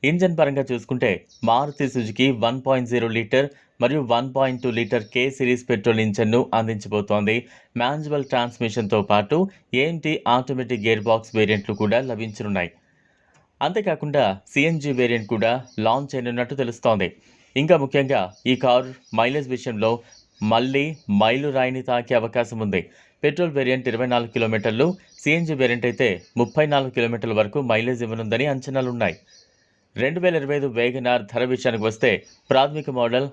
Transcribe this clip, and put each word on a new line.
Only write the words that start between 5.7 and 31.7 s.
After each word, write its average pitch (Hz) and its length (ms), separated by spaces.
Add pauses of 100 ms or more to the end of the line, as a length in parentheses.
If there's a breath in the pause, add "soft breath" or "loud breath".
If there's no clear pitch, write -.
పెట్రోల్ 113 360
ఇంజన్‌ను 110 360 (160)
అందించబోతోంది. 104 800 (380 loud breath)
మాన్యువల్ 143 540
ట్రాన్స్‌మిషన్‌తో 113 800
పాటు 104 280 (440 loud breath)
ఏఎంటీ 156 340 (200)
ఆటోమేటిక్ 123 520
గేర్ 107 200
బాక్స్ 110 300
వేరియంట్లు 107 460
కూడా 107 160 (100)
లభించనున్నాయి. 104 600 (880 soft breath)
అంతేకాకుండా 151 680 (260)
సిఎన్జి 147 400
వేరియంట్ 120 420
కూడా 113 200 (240)
లాంచ్ 120 340
చేయనున్నట్టు 123 520
తెలుస్తోంది. 113 460 (460 soft breath)
ఇంకా 156 260
ముఖ్యంగా 135 360 (280)
ఈ 127 160
కారు 127 280 (280)
మైలేజ్ 131 300
విషయంలో 120 400 (520 loud breath)
మళ్ళీ 123 420 (380)
మైలురాయిని 131 640
తాకే 123 320
అవకాశం 113 500
ఉంది. 98 160 (420 soft breath)
పెట్రోల్ 151 340
వేరియంట్ 127 320
ఇరవై 120 220
నాలుగు 120 220
కిలోమీటర్లు, 113 540 (340 soft breath)
సిఎన్జి 160 400
వేరియంట్ 120 280
అయితే 120 200 (280)
ముప్పై 120 300
నాలుగు 135 280
కిలోమీటర్ల 117 440
వరకు 107 220 (100)
మైలేజ్ 117 360
ఇవ్వనుందని 113 400
అంచనాలున్నాయి. 127 680 (800 soft breath)
రెండు 139 240
వేల 175 200
ఇరవై 139 180
ఐదు 139 180
WagonR 123 420 (140)
ధర 120 100 (100)
విషయానికి 120 340